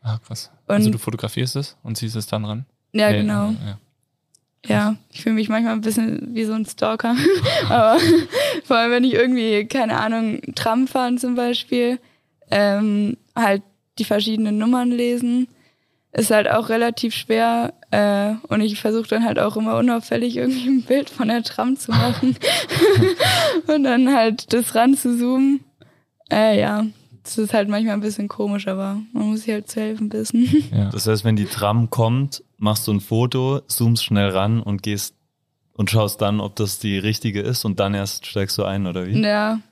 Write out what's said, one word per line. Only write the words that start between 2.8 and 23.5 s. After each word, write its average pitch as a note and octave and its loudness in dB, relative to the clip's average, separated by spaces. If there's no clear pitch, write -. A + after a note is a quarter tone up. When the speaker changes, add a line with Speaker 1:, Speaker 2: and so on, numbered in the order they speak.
Speaker 2:
Ja, G#3+ 2
Speaker 1:
Nee, G#3 2
Speaker 2:
genau. G#3 0
Speaker 1:
äh, A3 -2
ja. G2+ -10
Speaker 2:
Ja, G#3 0
ich - -18
fühl A3+ 0
mich A3 0
manchmal A3+ 0
ein A3 -4
bisschen A3+ -2
wie A3 -2
so G#3+ -4
ein A3 -4
Stalker. A3+ -2
<laughs> D5+ 0
Aber A3+ 6
vor B3 0
allem, A#3 2
wenn B3 4
ich C4 2
irgendwie, A3+ 2
keine A3 -2
Ahnung, A3 -2
Tram A#3+ 0
fahren B3 -2
zum B3 -2
Beispiel, A#3+ -2
ähm, G#3 2
halt G3+ 2
die A3 -2
verschiedenen G#3+ 0
Nummern B3 2
lesen, A#3+ 0
ist A3 0
halt G#3+ 4
auch A3+ 0
relativ A#3 -2
schwer. A#3 0
Äh, G#3 0
und G#3+ 0
ich G#3 -2
versuch G#3+ -2
dann A3+ 0
halt - 0
auch G#3 0
immer A3 0
unauffällig A#3+ 0
irgendwie B3+ -2
ein C4 2
Bild C#4 0
von A3+ -4
der A#3 0
Tram B3+ -2
zu - -8
machen B3 2
<laughs> C5+ 2